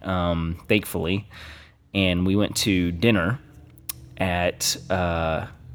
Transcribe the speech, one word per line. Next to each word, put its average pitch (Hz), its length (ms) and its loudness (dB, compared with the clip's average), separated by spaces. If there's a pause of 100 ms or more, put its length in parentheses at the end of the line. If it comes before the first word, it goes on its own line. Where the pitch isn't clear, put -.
um, 87 540 0 (120)
thankfully, 98 580 0 (640)
and 90 320 2
we 95 120 4
went 104 220 0
to 90 340 2
dinner 104 480 2 (800)
at, 87 580 0 (120)
uh, 85 580 0 (280)